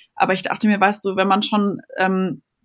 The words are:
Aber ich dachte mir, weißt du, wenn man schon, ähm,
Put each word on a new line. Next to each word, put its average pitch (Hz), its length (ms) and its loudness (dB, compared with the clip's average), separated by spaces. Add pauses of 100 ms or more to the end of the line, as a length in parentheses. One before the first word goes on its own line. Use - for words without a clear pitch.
(160)
Aber 190 180 0
ich 190 80 -4
dachte - 240 -2
mir, 202 140 4
weißt 208 240 2
du, 196 120 -4
wenn 190 120 2
man 196 140 2
schon, 202 380 -2 (160)
ähm, 190 460 -2 (220)